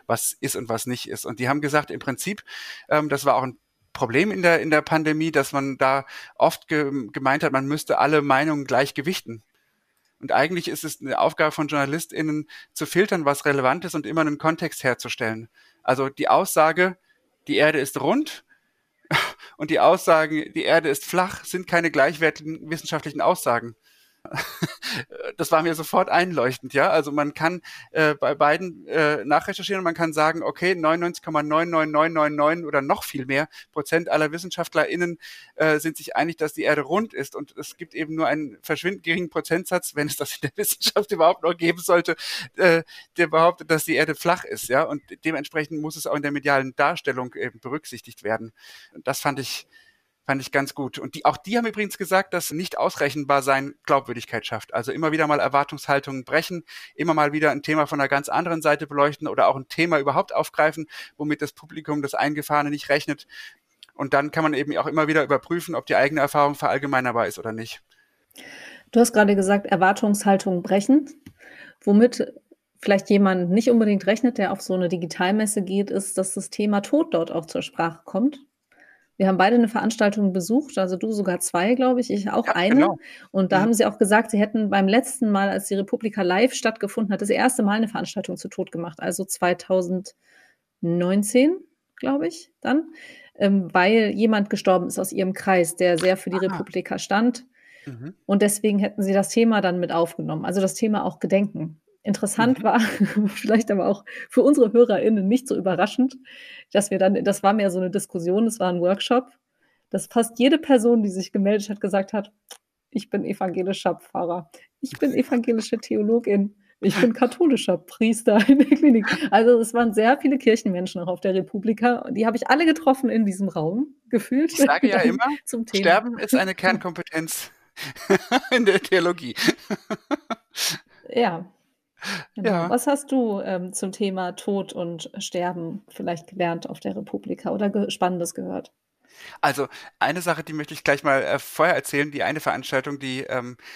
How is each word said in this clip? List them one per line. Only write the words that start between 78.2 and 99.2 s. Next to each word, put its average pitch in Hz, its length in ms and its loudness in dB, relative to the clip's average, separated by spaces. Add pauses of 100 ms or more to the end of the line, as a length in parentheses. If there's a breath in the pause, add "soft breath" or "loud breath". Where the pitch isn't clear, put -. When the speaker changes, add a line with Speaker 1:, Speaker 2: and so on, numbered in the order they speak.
Speaker 2:
Wir 190 100 2
haben 190 100 2
beide 196 180 4
eine 240 120 6
Veranstaltung 208 640 0
besucht, 220 460 -2
also 185 160 0
du 220 160 -4
sogar 190 300 -2
zwei, 190 340 0
glaube 254 240 2
ich, 247 100 -2
ich 202 220 -2
auch 226 160 0
Speaker 1:
Ja, - 80 0
Speaker 2:
eine. 185 180 2
Speaker 1:
genau. 294 240 4 (320 loud breath)
Speaker 2:
Und 190 220 0
da 190 80 4
Speaker 1:
Mhm. - 20 4
Speaker 2:
haben 226 140 4
sie 214 100 4
auch 208 140 -2
gesagt, 214 320 4
sie 208 80 2
hätten 214 320 0
beim 196 160 4
letzten 226 420 2
Mal, 196 200 2
als 196 180 -4
die 202 80 -2
Republika 214 480 -2
live 190 320 2
stattgefunden 220 580 -2
hat, 190 80 -2
das 202 80 -4
erste 240 320 2
Mal 202 120 2
eine 220 140 0
Veranstaltung 185 500 -6
zu - 100 -12
Tod - 240 -8
gemacht, 170 280 -8
also 185 240 -4
zweitausendneunzehn, 185 2250 0 (420)
glaube 277 300 -2
ich, - 240 -12 (100)
dann, 285 320 -2 (420 loud breath)
ähm, 196 360 2
weil 208 380 4
jemand 208 400 2
gestorben 185 380 2
ist - 100 -8
aus 185 140 -4
ihrem 190 220 -2
Kreis, 180 420 0
der 175 240 2
sehr 185 180 2
für 185 140 -8
die 185 60 -2
Speaker 1:
Ah. 185 100 -2
Speaker 2:
Republika 175 500 -6
stand. 226 480 0 (400 loud breath)
Speaker 1:
Mhm. 135 300 -14 (100)
Speaker 2:
Und 196 160 2
deswegen 208 380 2
hätten 208 240 -2
sie 196 100 0
das 196 160 2